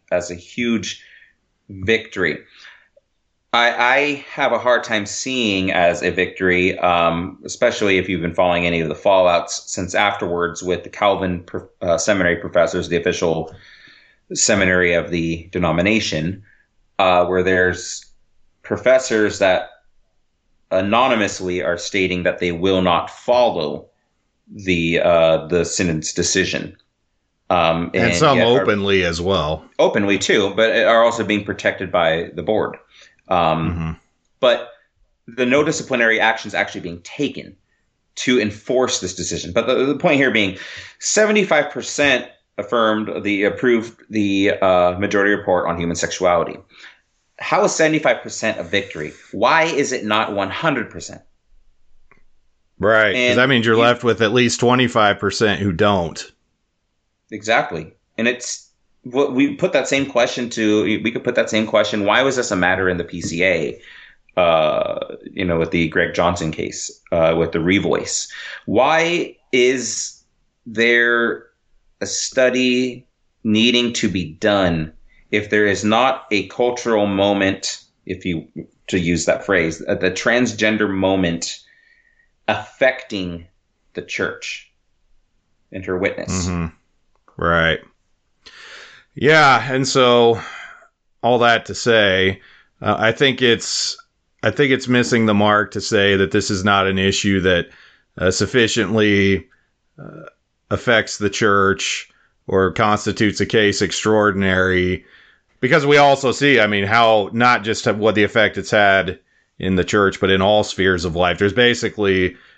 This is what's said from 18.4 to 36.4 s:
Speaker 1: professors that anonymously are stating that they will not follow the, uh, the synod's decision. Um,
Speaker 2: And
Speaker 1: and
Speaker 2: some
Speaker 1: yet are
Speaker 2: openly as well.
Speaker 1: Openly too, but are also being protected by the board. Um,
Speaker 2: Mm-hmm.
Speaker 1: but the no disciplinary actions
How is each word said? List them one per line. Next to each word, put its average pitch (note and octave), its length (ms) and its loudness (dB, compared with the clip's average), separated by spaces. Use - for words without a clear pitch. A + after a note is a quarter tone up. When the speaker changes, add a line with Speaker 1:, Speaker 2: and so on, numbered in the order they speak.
Speaker 1:
professors A2 760 0
that F#2 300 2
anonymously G2+ 920 0
are G2+ 140 -2
stating F2+ 460 -4
that F2+ 160 -2
they F2+ 120 -2
will F#2 300 0
not F2 280 0
follow F#2 800 -2
the, E2+ 480 -2
uh, E2 480 2
the E2+ 160 0
synod's D#2+ 500 -4
decision. - 640 -2
Um, E2+ 440 0
Speaker 2:
And G#2 140 2
Speaker 1:
and F2 80 0
Speaker 2:
some C#3+ 220 2
Speaker 1:
yet A2+ 100 2
are A#2+ 140 4
Speaker 2:
openly G2 440 0
as E2+ 160 -4
well. D#2+ 420 -2
Speaker 1:
Openly A2 380 2
too, G2 360 0
but A2 300 2
are A2+ 200 6
also A2+ 200 0
being G2+ 220 -2
protected G2 480 -4
by E2 420 0
the E2+ 80 -8
board. G2 340 -2
Um, E2 440 0
Speaker 2:
Mm-hmm. E2 180 -6
Speaker 1:
but B2 300 0
the A#2+ 180 -4
no C3+ 160 4
disciplinary B2 560 0
actions G#2+ 360 -2